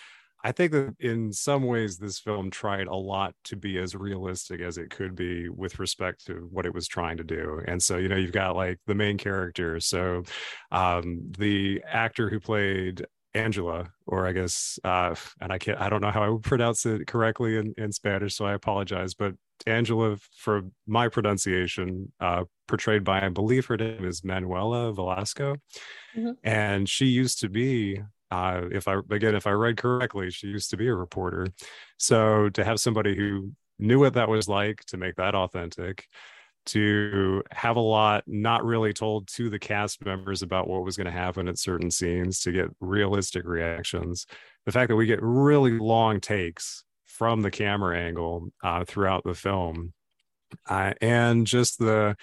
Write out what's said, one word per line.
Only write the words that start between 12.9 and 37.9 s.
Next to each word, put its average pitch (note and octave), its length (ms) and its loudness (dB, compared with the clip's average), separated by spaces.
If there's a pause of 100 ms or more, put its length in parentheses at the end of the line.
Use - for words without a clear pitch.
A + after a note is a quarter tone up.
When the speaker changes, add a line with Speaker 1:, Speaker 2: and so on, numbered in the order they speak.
Speaker 1:
Angela, F2+ 560 -2 (160)
or F#2 200 0
I F#2 60 0
guess, - 520 -4
uh, F2+ 300 2 (260)
and F#2 120 -6
I F#2 60 -4
can't, - 220 -4
I F#2+ 80 0
don't G#2 120 2
know G2+ 100 0
how G#2+ 120 2
I G#2 60 4
would A2 140 0
pronounce A#2+ 440 2
it A2 200 -2
correctly A2 500 0
in, G#2+ 200 -2
in G#2+ 140 -4
Spanish, G2+ 440 -2
so G#2+ 100 -4
I G2+ 80 0
apologize. G2 640 -2
But G2+ 200 -4 (320)
Angela, A2+ 500 2 (200)
for G#2 260 0 (240)
my A#2 220 4
pronunciation, F#2+ 1120 0
uh, F2+ 240 0 (240)
portrayed G#2+ 360 2
by, G2 180 2
I F#2+ 80 0
believe G#2+ 360 2
her A#2 100 0
name A2 280 -4
is F2 180 -6
Manuela F#2+ 720 -2
Velasco. G2 640 -4 (600)
Speaker 2:
Mm-hmm. A#3 160 -4 (120)
Speaker 1:
And G#2 440 2
she - 180 2
used B2+ 340 2
to G#2+ 80 -2
be, G#2+ 520 0 (300)
uh, F#2 320 0 (100)
if G2 160 -2
I, F#2+ 80 2 (140)
again, G#2 240 2
if G2+ 120 0
I G#2 60 4
read A2+ 240 2
correctly, A#2+ 540 0
she - 160 -12
used G2+ 240 -6
to G#2+ 80 -4
be A2+ 100 0
a A#2+ 60 2
reporter. F2+ 520 -4 (520)
So G#2+ 520 6
to G#2 140 0
have G#2+ 160 0
somebody G#2+ 340 2
who G2+ 380 -2 (260)
knew A#2 220 6
what C3 140 8
that A#2 160 4
was G#2+ 180 2
like, G#2 380 0
to - 100 -10
make F2+ 200 -4
that F#2+ 180 2
authentic, F#2 720 -4 (600)
to G#2 840 2
have A#2 240 0
a B2 40 4
lot G#2+ 460 4